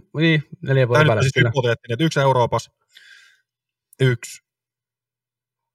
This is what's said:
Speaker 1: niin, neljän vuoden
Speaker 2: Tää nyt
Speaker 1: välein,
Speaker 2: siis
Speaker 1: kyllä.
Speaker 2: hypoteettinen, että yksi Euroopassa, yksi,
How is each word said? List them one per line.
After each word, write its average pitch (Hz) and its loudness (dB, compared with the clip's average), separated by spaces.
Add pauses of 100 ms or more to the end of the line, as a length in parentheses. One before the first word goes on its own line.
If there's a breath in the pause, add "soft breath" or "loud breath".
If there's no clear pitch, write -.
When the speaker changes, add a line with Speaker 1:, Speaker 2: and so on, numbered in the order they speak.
(180)
Speaker 1:
niin, 156 2 (180)
neljän 135 0
vuoden 120 2
Speaker 2:
Tää 156 4
nyt 147 4
Speaker 1:
välein, 107 0
Speaker 2:
siis 135 -2
Speaker 1:
kyllä. 120 2
Speaker 2:
hypoteettinen, 120 -4
että 131 -2
yksi 151 -2
Euroopassa, 123 0 (1300 loud breath)
yksi, - -2 (1300)